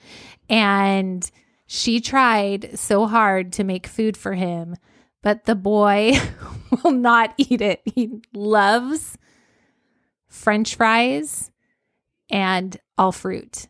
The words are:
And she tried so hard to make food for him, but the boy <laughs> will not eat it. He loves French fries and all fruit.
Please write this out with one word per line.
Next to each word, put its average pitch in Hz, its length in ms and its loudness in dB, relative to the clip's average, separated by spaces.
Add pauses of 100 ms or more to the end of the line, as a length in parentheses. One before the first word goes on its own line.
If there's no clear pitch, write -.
(480)
And 196 800 0 (380)
she 233 340 -2
tried 214 800 0
so 208 280 2
hard 196 480 2
to 202 100 -2
make 185 240 -6
food 220 280 -2
for 196 180 -8
him, 175 420 -6 (460)
but 208 240 -2
the 226 100 4
boy 208 560 4 (340)
<laughs> - 380 -4
will 339 80 4
not 233 460 4
eat 254 240 0
it. 202 220 0
He 226 360 -4 (140)
loves 214 840 0 (1120)
French 214 480 -2
fries 240 760 0 (800)
and 190 460 -2 (200)
all 185 140 2
fruit. - 600 -8